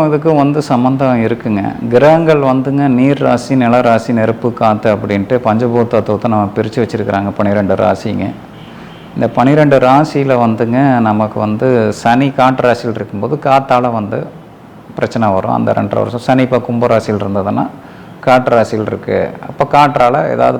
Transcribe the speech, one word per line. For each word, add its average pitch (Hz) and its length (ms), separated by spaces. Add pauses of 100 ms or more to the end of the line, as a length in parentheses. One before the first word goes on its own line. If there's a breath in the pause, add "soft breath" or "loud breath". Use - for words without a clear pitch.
இதுக்கும் 156 300
வந்து 143 260
சம்பந்தம் 127 640
இருக்குங்க. 113 360 (280)
கிரகங்கள் 151 520
வந்துங்க 135 460 (120)
நீர் 139 260
ராசி, 131 300
நில 123 260
ராசி, 117 320
நெருப்பு, 117 400
காத்து 107 420
அப்படின்ட்டு 104 500
பஞ்சபூத 117 420
தத்துவத்தை 107 440
நம்ம 104 240
பிரிச்சு 110 280
வச்சிருக்கிறாங்க, 104 540
பன்னிரெண்டு 101 380
ராசிங்க. 95 500 (920 loud breath)
இந்த 120 200
பன்னிரெண்டு 139 440
ராசியில 139 540 (120)
வந்துங்க, 120 540
நமக்கு 110 400
வந்து 107 540
சனி 127 380
காற்று 127 360
ராசியில் 117 280
இருக்கும்போது 107 480
காத்தால 131 480
வந்து 113 360 (680)
பிரச்சனை - 340
வரும். 98 240
அந்த 113 180
ரெண்டரை 107 320
வருஷம் 113 240
சனி 131 140
இப்ப 127 180
கும்ப 120 280
ராசியில் 110 360
இருந்ததுன்னா, 98 420 (540 loud breath)
காற்று 127 360
ராசியில் 107 300
இருக்கு, 101 440 (180)
அப்ப - 260
காற்றால 139 560
ஏதாவது 123 300